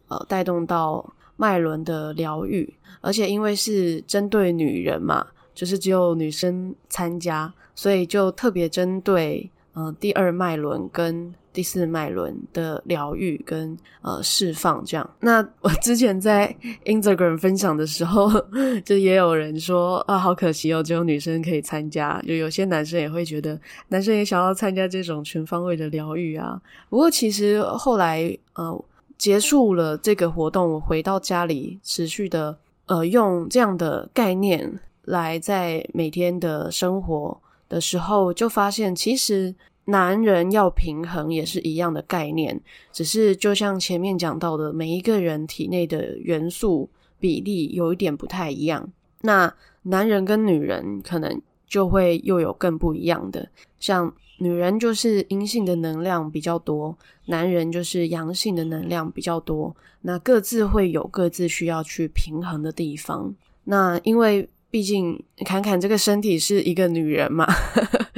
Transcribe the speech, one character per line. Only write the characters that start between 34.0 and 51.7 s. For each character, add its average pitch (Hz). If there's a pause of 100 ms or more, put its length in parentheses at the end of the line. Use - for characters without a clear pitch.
概 202
念 190 (260)
来 165
在 175
每 160
天 175
的 160
生 185
活 160 (260)
的 -
时 180
候， 185
就 220
发 202
现 202
其 220
实 190 (340)
男 196
人 185
要 202
平 165
衡 165
也 160
是 170
一 160
样 170
的 151
概 156
念， 160 (320)
只 165
是 208
就 202
像 196
前 180
面 190
讲 165
到 160
的， 151
每 160
一 175
个 214
人 160
体 -
内 180
的 156
元 165
素 175 (320)
比 175
例 185
有 170
一 185
点 170
不 -
太 180
一 143
样， 156 (320)
那 190 (300)
男 190
人 202
跟 214
女 175
人 98
可 170
能 - (280)
就 196